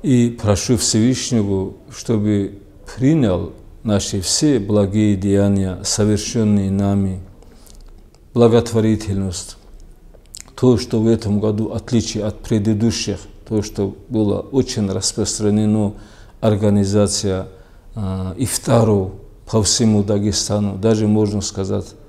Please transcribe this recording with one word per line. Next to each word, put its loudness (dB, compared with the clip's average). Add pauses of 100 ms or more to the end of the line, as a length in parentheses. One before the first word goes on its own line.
И 2
прошу 2
Всевышнего, 0 (200)
чтобы -2 (340)
принял 2 (320)
наши -2
все 2
благие 2
деяния, 2
совершённые 0
нами, 0 (1120)
благотворительность. 2 (1000)
То, 4
что -2
в 2
этом 0
году, -2
отличие -2
от -6
предыдущих, -2 (280)
то, -2
что -6 (100)
было 0
очень -2
распространено, 0 (460)
организация, 2 (480)
э, -6
ифтаров 0 (360)
по 2
всему 2
Дагестану, -2
даже, 2
можно 2
сказать -6 (140)